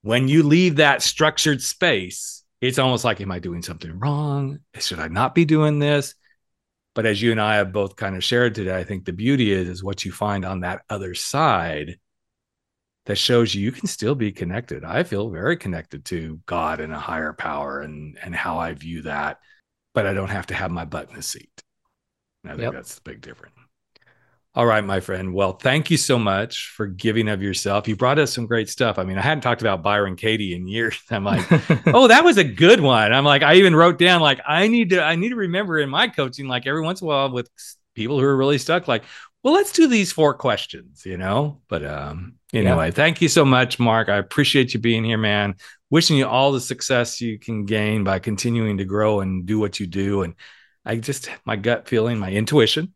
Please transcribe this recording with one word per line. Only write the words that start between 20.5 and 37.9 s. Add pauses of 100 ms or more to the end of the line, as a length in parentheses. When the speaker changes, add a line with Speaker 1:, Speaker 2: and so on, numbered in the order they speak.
Speaker 1:
have
my
butt
in
a
seat. (840)
And
I
think
Speaker 2:
Yep.
Speaker 1:
that's
the
big
difference. (1040)
All
right,
my
friend.
Well,
thank
you
so
much (100)
for
giving
of
yourself.
You
brought
us
some
great
stuff.
I
mean,
I
hadn't
talked
about
Byron
Katie
in
years.
<laughs>
I'm
like,
Speaker 2:
<laughs>
Speaker 1:
"Oh,
that
was
a
good
one."
I'm
like,
I
even
wrote
down,
like,
I
need
to,
I
need
to
remember
in
my
coaching,
like,
every
once
in
a
while
with
s-, (200)